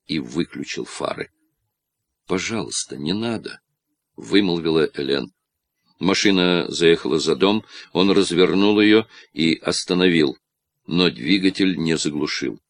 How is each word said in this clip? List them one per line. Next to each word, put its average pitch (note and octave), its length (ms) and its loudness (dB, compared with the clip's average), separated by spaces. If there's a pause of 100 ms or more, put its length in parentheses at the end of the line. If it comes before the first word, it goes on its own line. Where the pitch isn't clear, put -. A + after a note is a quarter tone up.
и D#2 140 -6
выключил C#2 640 -8
фары. - 460 -8 (960)
«Пожалуйста, F2+ 680 -6
не D2 180 -4
надо», — A2+ 460 -6 (560)
вымолвила E2+ 800 0
Элен. C#2 380 -4 (680)
Машина F2+ 720 2
заехала E2 500 2
за D#2 160 0
дом, G#2 300 0 (260)
он F#2+ 200 2
развернул F#2 680 2
ее G#2+ 280 4 (260)
и D#2+ 220 0
остановил, F2 800 0 (480)
но F2 240 2
двигатель F#2+ 680 0
не D#2+ 200 -2
заглушил. D2 600 -4 (100)